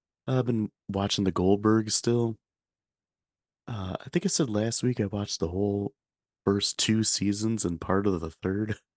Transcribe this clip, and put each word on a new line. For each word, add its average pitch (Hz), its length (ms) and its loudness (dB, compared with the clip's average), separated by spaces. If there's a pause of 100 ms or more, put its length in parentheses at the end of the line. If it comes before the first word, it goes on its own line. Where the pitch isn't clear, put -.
(280)
I've 127 180 2
been 113 240 -2 (200)
watching 98 340 -2
the 95 80 2
Goldberg 104 600 4
still. 120 440 0 (1300)
Uh, 95 320 -8
I - 100 -16
think 175 160 0
I - 20 2
said 151 220 2
last 110 340 0
week 123 160 2
I 104 60 2
watched 101 340 -4
the 82 80 0
whole 101 460 -2 (520)
first 101 320 0
two 110 260 2
seasons 104 600 0
and 87 160 -4
part 98 260 0
of 92 140 0
the 82 120 -8
third. 104 500 -4
<laughs> - 40 -20 (120)